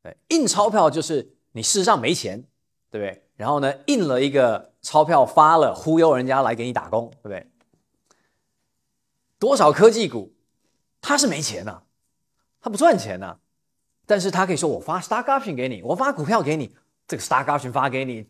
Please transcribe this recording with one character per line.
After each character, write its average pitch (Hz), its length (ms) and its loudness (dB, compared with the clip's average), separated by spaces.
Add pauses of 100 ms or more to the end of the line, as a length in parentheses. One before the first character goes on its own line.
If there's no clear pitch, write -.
对， - 160 -20 (120)
印 320 180 0
钞 208 240 0
票 196 180 2
就 147 140 -2
是 147 340 -6 (140)
你 113 100 -12
事 196 200 -2
实 185 40 0
上 196 160 2
没 123 140 0
钱， 104 300 -10 (440)
对 107 120 -10
不 104 40 -6
对？ 95 300 -12
然 107 160 -6
后 147 80 0
呢， 139 300 -4
印 240 180 0
了 131 160 0
一 143 80 0
个 123 500 0
钞 - 240 2
票 143 220 4
发 156 300 6
了， 131 180 4
忽 160 240 0
悠 160 180 6
人 127 80 -2
家 131 160 0
来 120 140 0
给 117 100 -8
你 123 80 -6
打 - 160 -6
工， 117 220 -4
对 - 120 -20
不 107 60 -16
对？ 95 220 -12 (1900)
多 262 160 2
少 156 160 6
科 196 180 8
技 220 180 -2
股， 113 280 -12 (640)
它 285 180 -2
是 285 80 2
没 156 160 -2
钱 101 260 -8
啊， 87 140 -16 (800)
它 233 100 -8
不 202 60 -8
赚 294 200 4
钱 92 240 -8
啊， 92 200 -14 (680)
但 208 140 2
是 185 100 -4
它 180 160 0
可 185 60 -4
以 156 40 -2
说 165 140 -2
我 101 100 -4
发 170 200 -6
stock 226 240 -6
option 233 320 -4
给 123 120 -6
你， 110 140 -10
我 139 140 -4
发 262 160 -2
股 151 120 -8
票 208 160 0
给 151 160 -2
你， 135 200 -10 (320)
这 156 80 -8
个 110 60 -12
stock 131 240 -2
option 135 260 -4
发 135 160 -2
给 131 160 -4
你 113 260 -12